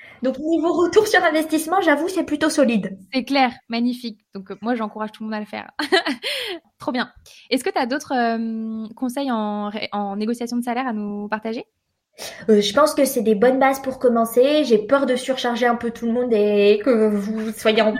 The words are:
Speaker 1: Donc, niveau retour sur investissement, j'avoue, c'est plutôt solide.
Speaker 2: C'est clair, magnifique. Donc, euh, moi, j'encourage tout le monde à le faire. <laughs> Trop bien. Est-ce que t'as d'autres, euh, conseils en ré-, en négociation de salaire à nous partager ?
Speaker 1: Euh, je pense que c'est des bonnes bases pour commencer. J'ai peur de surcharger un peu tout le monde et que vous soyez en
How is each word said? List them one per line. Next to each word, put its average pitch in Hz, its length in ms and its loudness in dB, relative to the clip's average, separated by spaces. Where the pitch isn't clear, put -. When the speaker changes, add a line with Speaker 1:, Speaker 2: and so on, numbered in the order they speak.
Speaker 1:
Donc, 262 140 -2
niveau 311 360 0
retour 359 340 4
sur 359 160 2
investissement, 320 580 2
j'avoue, 320 260 2
c'est 339 180 -2
plutôt 302 240 0
solide. 233 460 2
Speaker 2:
C'est 254 120 -2
clair, 262 280 2
magnifique. 240 500 -4
Donc, 190 160 -14
euh, 196 100 -10
moi, 233 140 -2
j'encourage 214 360 -6
tout - 120 -16
le 214 60 -8
monde 220 60 -6
à 214 40 -6
le 208 80 -10
faire. - 320 -12
<laughs> 349 1000 -4
Trop - 140 -6
bien. 240 180 -4
Est-ce 254 140 -2
que 381 80 -2
t'as 294 160 -2
d'autres, 294 280 -6
euh, 226 800 -4
conseils 262 360 -4
en 208 380 -4
ré-, 208 220 -8
en 202 260 -6
négociation 240 400 -4
de 240 60 -2
salaire 247 240 -4
à 240 60 -4
nous 208 340 -6
partager ? 226 380 -6
Speaker 1:
Euh, 208 120 6
je 202 120 -2
pense 294 200 4
que 285 120 2
c'est 247 180 -2
des 220 100 4
bonnes 247 240 4
bases 269 240 2
pour 262 160 -6
commencer. 247 680 4
J'ai 233 140 4
peur 247 300 2
de 254 80 2
surcharger 247 500 -2
un 233 100 2
peu 233 140 -6
tout 233 160 -8
le 233 60 0
monde 247 220 0
et 208 500 4
que 220 240 4
vous 214 460 -2
soyez 220 280 2
en 214 180 2